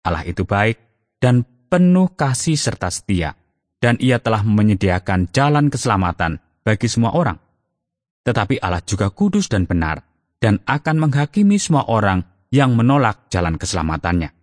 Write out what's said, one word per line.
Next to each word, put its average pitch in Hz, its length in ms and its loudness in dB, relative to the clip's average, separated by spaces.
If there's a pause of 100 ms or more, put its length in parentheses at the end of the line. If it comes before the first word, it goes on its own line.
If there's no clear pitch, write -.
Allah 85 240 -4
itu 87 240 -6
baik 107 320 -2 (400)
dan 123 240 2 (240)
penuh 180 480 2
kasih 147 400 -2
serta - 320 -4
setia, 87 480 -4 (400)
dan 120 240 0
Ia 127 240 0
telah 110 160 0
menyediakan 98 960 0
jalan 147 320 2
keselamatan 90 720 -2 (240)
bagi 110 240 0
semua 117 240 0
orang. 139 240 -2 (880)
Tetapi 117 400 -2
Allah 90 160 -2
juga 101 320 -4
kudus 202 400 -2
dan 92 160 0
benar, 80 400 -2 (320)
dan 104 240 2
akan 147 320 -2
menghakimi 156 640 2
semua 147 320 0
orang 98 320 0 (240)
yang 131 240 2
menolak 120 560 2
jalan 85 320 -2
keselamatannya. 80 720 -2 (100)